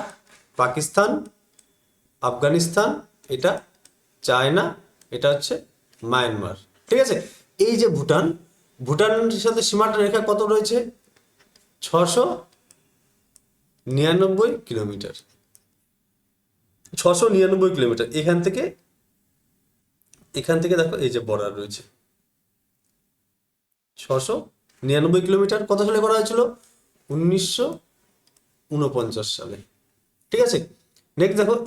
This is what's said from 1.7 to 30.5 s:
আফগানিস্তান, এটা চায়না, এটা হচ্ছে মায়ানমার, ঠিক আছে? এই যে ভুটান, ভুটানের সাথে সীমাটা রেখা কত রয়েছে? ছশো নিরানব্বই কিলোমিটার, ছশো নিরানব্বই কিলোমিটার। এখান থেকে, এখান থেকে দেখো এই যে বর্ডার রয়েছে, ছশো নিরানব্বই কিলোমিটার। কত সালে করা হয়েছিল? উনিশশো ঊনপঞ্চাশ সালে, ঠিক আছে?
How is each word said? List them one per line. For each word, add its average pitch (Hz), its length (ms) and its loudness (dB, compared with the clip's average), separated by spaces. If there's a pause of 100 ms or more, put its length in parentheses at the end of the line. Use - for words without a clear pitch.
আফগানিস্তান, 165 680 0 (460)
এটা 151 160 0 (720)
চায়না, 135 420 2 (480)
এটা 135 200 0
হচ্ছে 143 220 -2 (480)
মায়ানমার, 113 540 -2 (320)
ঠিক 233 160 2
আছে? 226 120 0 (500)
এই 233 140 2
যে 233 60 4 (100)
ভুটান, 151 280 2 (560)
ভুটানের 214 680 0
সাথে 226 220 0
সীমাটা 214 360 0
রেখা 208 160 0 (100)
কত 208 100 2 (120)
রয়েছে? 220 240 0 (1040)
ছশো 170 420 2 (1600)
নিরানব্বই 185 640 2 (180)
কিলোমিটার, 104 460 -6 (1900)
ছশো 175 340 4
নিরানব্বই 190 420 4
কিলোমিটার। 117 300 0 (140)
এখান 170 260 2
থেকে, 196 160 -2 (1800)
এখান 165 220 0
থেকে 175 180 0
দেখো 165 140 0 (100)
এই 123 100 0
যে 117 140 -2
বর্ডার 101 300 -4
রয়েছে, 104 240 -12 (2250)
ছশো 135 380 -4 (460)
নিরানব্বই 156 440 2
কিলোমিটার। 202 340 2 (100)
কত 202 160 2
সালে 214 180 0
করা 220 140 2
হয়েছিল? 220 220 0 (680)
উনিশশো 175 560 0 (1040)
ঊনপঞ্চাশ 123 680 -2
সালে, - 220 -12 (720)
ঠিক 226 160 0
আছে? 233 120 0 (580)